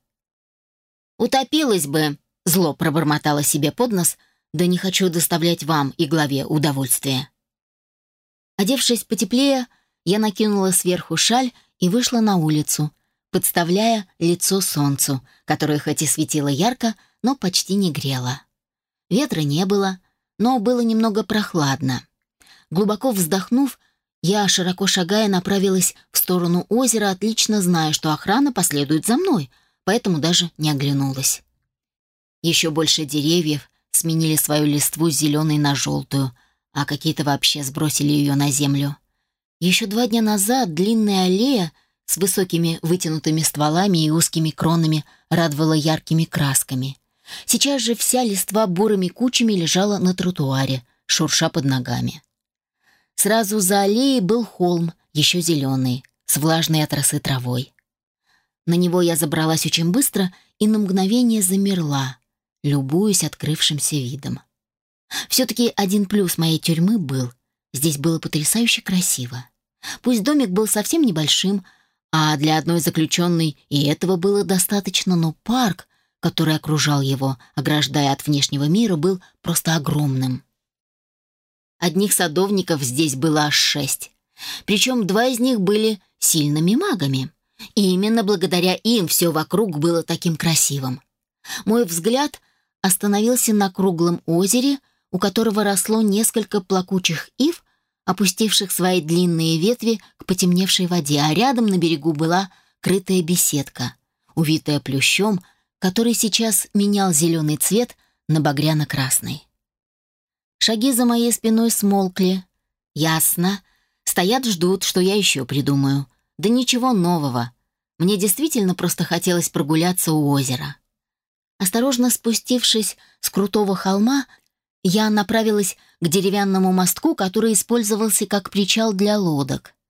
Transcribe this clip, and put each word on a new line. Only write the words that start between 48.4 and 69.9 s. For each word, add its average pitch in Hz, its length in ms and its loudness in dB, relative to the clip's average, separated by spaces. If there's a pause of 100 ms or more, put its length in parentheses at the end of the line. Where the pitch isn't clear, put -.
бурыми 185 420 0
кучами 233 440 0
лежала 190 440 0
на 185 180 2
тротуаре, 135 680 -2 (220)
шурша 160 440 0
под 151 160 -2
ногами. 123 580 -2 (920)
Сразу 214 440 0
за 196 220 2
аллеей 247 400 2
был 214 240 0
холм, 175 480 -2 (200)
еще 151 280 0
зеленый, 135 640 0 (220)
с - 120 -2
влажной 156 460 2
от 147 100 -4
росы 147 260 -2
травой. 123 540 -4 (920)
На 170 100 2
него 180 260 2
я 170 160 2
забралась 160 480 0
очень 170 260 0
быстро 196 420 0 (240)
и 214 100 2
на 214 120 2
мгновение 214 640 2
замерла, 175 800 -2 (440)
любуясь 151 600 0
открывшимся - 720 -4
видом. 127 440 -6 (880)
Все-таки 240 480 0
один 202 300 2
плюс 190 320 0
моей 160 220 2
тюрьмы 170 380 2
был. 131 340 -4 (420)
Здесь 143 240 -2
было 160 220 0
потрясающе 214 600 -2
красиво. 127 640 -2 (560)